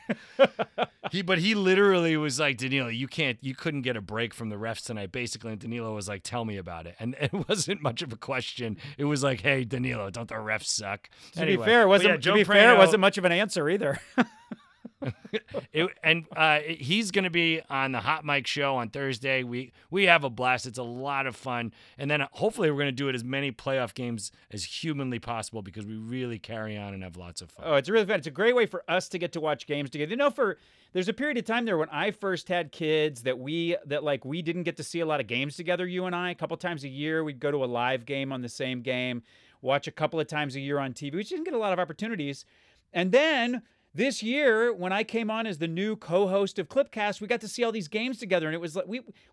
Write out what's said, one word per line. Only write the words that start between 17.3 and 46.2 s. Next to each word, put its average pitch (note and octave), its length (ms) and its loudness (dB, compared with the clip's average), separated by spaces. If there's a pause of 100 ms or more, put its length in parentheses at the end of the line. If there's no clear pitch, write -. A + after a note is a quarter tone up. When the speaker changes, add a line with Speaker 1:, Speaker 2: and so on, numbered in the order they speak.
Speaker 2:
be E3 300 2 (100)
on C3+ 220 0
the A#2+ 80 -2
Hot D3+ 240 -2
Mic C#3 220 0
show C#3 300 0
on A#2 140 -4
Thursday. C3+ 520 -2
We, B2 300 -8 (180)
we G3 140 2
have E3+ 180 8
a C3+ 80 -2
blast. B2+ 360 0
It's A#2+ 120 -10
a B2+ 60 -8
lot C3+ 420 -4
of A#2+ 80 -4
fun. A#2+ 380 -4 (260)
And C#3 120 -4
then, D3 100 2
uh, C3+ 120 -2
hopefully G3+ 380 2
we're C#3 80 -2
gonna C#3+ 140 0
do C#3 160 -2
it C3 60 0
as A#2+ 100 -6
many C3+ 260 -2
playoff C3 440 -4
games A#2+ 360 -6 (220)
as G2+ 120 -8
humanly C#3 540 -6
possible A2+ 440 -8
because G2+ 240 -12
we A2 100 -10
really A#2 420 -8
carry A2 380 -8
on G2+ 180 -8
and F#2+ 80 -10
have F2+ 140 -14
lots F2 260 -14
of E2+ 80 -20
fun. - 160 -18
Speaker 1:
Oh, D#3 100 4
it's C#3 120 4
really G#3+ 180 4
fun. G3+ 120 0
It's C#3+ 80 -6
a D#3+ 40 -8
great G#3 240 2
way A#3 120 4
for - 220 -8
us F3 200 0
to F#3 100 -8
get E3+ 140 -4
to E3 80 -6
watch D3+ 260 -2
games C#3+ 240 -4
together. D3+ 200 -4
You A3+ 60 -4
know, C#4+ 140 0
for, G#3 280 -2 (340)
there's F#3 160 0
a A3+ 60 -2
period C#4 240 -2
of G#3+ 80 -4
time A#3 180 0
there G3 140 0
when D#3 100 0
I D#3+ 220 -2
first F#3+ 380 -6
had F3 220 -2
kids D3+ 520 0
that B2+ 160 0
we, E3+ 380 -2 (100)
that, C#3+ 180 -2
like, C#3+ 200 -2
we D#3+ 180 -6
didn't E3+ 220 -2
get E3 120 -4
to D#3 80 -10
see E3+ 160 -6
a D#3+ 60 0
lot D3+ 140 0
of A2+ 60 -4
games C3 300 -4
together, F3 300 -2
you F3+ 180 -4
and F3+ 100 -4
I. F3 160 -4
A F3 40 -8
couple E3 240 -6
times E3 260 -6
a C#3 40 -10
year, D#3 360 -2
we'd C#3 160 -8
go C#3+ 100 0
to C#3+ 140 0
a - 20 0
live A#2+ 400 0
game C3+ 260 -4
on B2+ 100 -6
the B2 60 -8
same B2+ 340 -6
game, B2+ 400 -2 (400)
watch C#3 260 0
a - 40 -10
couple D#3 280 -2
of D3+ 60 -2
times D3 280 -4
a C#3 60 -6
year C#3+ 180 -2
on C3+ 140 -2
T C#3+ 180 -10
V. D3+ 60 -6
We G#3 60 -2
just G#3+ 100 -10
didn't D#4+ 140 -6
get E4 80 -4
a A#3 40 0
lot G#3 140 0
of F3 60 0
opportunities. E3 640 -4 (480)
And F3+ 180 2
then B3+ 520 4 (320)
this A#3 280 0
year, A#3+ 500 4
when F3+ 180 -4
I G#3 140 0
came A3+ 260 -2
on A3+ 160 -4
as F3 120 -6
the E3 100 -2
new G3+ 280 -2
co-host F#3+ 640 2